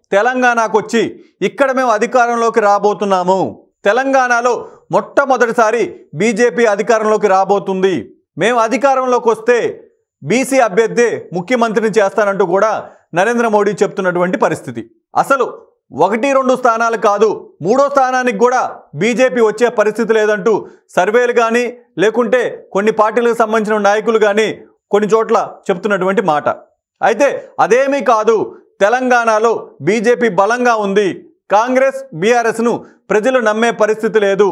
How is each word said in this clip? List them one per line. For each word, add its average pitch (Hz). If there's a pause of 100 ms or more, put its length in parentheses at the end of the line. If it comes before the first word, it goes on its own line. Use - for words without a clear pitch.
(140)
తెలంగాణకు 233
వచ్చి 214 (460)
ఇక్కడ 269
మేము 262
అధికారంలోకి 233
రాబోతున్నాము, 196 (480)
తెలంగాణలో 247 (420)
మొట్టమొదటిసారి 233 (380)
బీజేపీ 233 (100)
అధికారంలోకి 214
రాబోతుంది, 190 (460)
మేము 233 (100)
అధికారంలోకి 254
వస్తే 233 (720)
బీసీ 262 (100)
అభ్యర్థి 220 (280)
ముఖ్యమంత్రిని 220
చేస్తానంటూ 196 (100)
కూడా 208 (460)
నరేంద్ర 233
మోడీ 208 (100)
చెప్తున్నటువంటి 185
పరిస్థితి. 139 (400)
అసలు 254 (600)
ఒకటి 226 (100)
రెండు 262
స్థానాలు 226 (100)
కాదు, 202 (380)
మూడో 262 (100)
స్థానానికి 254
కూడా 247 (400)
బీజేపీ 247
వచ్చే 214 (120)
పరిస్థితి 214
లేదంటూ 214 (420)
సర్వేలు 233
కానీ 233 (400)
లేకుంటే 226 (340)
కొన్ని 208 (100)
పార్టీలకు 226
సంబంధించిన 220 (100)
నాయకులు 214
కానీ 208 (460)
కొన్ని 208
చోట్ల 220 (300)
చెప్తున్నటువంటి 196
మాట. 147 (600)
అయితే 226 (380)
అదేమీ 269 (100)
కాదు, 220 (460)
తెలంగాణలో 233 (340)
బీజేపీ 233 (140)
బలంగా 240 (100)
ఉంది, 196 (480)
కాంగ్రెస్, 262 (200)
బీఆర్ఎస్ను 226 (380)
ప్రజలు 247
నమ్మే 220 (120)
పరిస్థితి 214
లేదు, 196